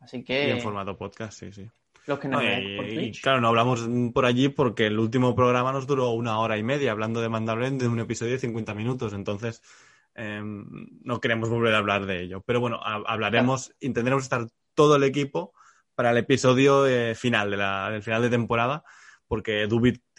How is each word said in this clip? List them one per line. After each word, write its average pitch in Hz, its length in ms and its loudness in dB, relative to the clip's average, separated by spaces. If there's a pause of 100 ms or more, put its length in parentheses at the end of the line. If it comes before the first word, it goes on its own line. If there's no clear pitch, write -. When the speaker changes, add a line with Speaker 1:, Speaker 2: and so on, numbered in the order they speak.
Speaker 1:
así 127 200 -14
que 139 280 -2
Speaker 2:
Y - 20 2
en 123 100 -2
formato 101 360 -6
podcast, 104 420 -12
sí, 95 120 -16
sí. 101 180 -18 (380)
Speaker 1:
los 143 100 -4
que 139 120 -8
no 131 100 -2
Speaker 2:
No, 127 40 -2
Speaker 1:
vean 98 200 -2
Speaker 2:
y, 98 140 -8
Speaker 1:
por 101 100 -6
Speaker 2:
y 110 80 -8
Speaker 1:
Twitch. - 260 -8
Speaker 2:
claro, 135 200 2
no 117 80 4
hablamos 117 360 4 (280)
por 131 120 2
allí 123 220 4
porque 117 400 0
el 107 100 0
último 117 380 2
programa 123 380 2
nos 135 140 -6
duró 127 240 0
una 113 280 -2
hora 110 180 0
y 107 60 -2
media 135 280 0
hablando 110 300 -2
de 117 80 -2
Mandalorian 113 480 -2
de 123 120 0
un 117 100 0
episodio 113 320 -4
de 127 80 -2
cincuenta 113 340 -6
minutos, 117 400 -4
entonces, 104 480 -6 (540)
em, 104 500 -10 (380)
no 120 180 -4
queremos 113 280 0
volver 117 240 2
a 107 40 4
hablar 101 280 2
de 92 180 -4
ello. 92 220 -10
Pero 120 140 0
bueno, 120 240 -2
ha-, 107 220 -6
hablaremos, 117 640 0
Speaker 1:
Claro. - 140 -20
Speaker 2:
intentaremos 127 420 0
estar 123 240 -2 (260)
todo 151 220 8
el 139 80 4
equipo 143 500 -2 (420)
para 120 160 2
el 120 60 4
episodio, 135 680 4
eh, 120 280 2
final 107 360 0
de 98 60 -2
la, 98 340 -2
del 107 100 -6
final 113 220 -2
de 120 60 2
temporada, 120 540 0 (440)
porque 107 400 -2
Dubit 117 340 2 (180)